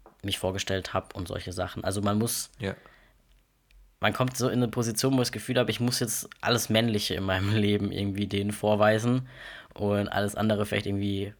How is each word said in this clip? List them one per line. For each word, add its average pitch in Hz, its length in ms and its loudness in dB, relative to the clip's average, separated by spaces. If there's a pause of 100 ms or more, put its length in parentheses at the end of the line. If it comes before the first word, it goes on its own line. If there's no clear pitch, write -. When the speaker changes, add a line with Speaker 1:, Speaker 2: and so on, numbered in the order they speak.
(240)
Speaker 1:
mich - 160 -6
vorgestellt 95 540 -2
hab - 220 -4
und 92 120 -8
solche 90 260 -8
Sachen. 90 320 -6
Also 98 160 -2
man 104 160 2
muss 117 320 -2 (100)
Speaker 2:
Ja. 98 160 -4 (1200)
Speaker 1:
man 104 140 2
kommt 127 220 0
so 123 140 0
in - 120 0
eine 123 60 2
Position, 117 460 0
wo 131 40 4
ich 123 100 2
das - 40 -6
Gefühl 120 260 -2
hab, 120 120 2
ich 110 100 -2
muss 120 200 2
jetzt - 280 -4 (140)
alles - 280 2
Männliche 110 440 2
in 98 100 -2
meinem 95 260 2
<laughs> 107 60 2
Leben 101 360 2
irgendwie 98 360 -2
denen 101 240 -2
vorweisen 107 760 4 (480)
und 101 320 0
alles 101 280 -2
andere 104 300 2
vielleicht 104 220 -2
irgendwie 101 520 -2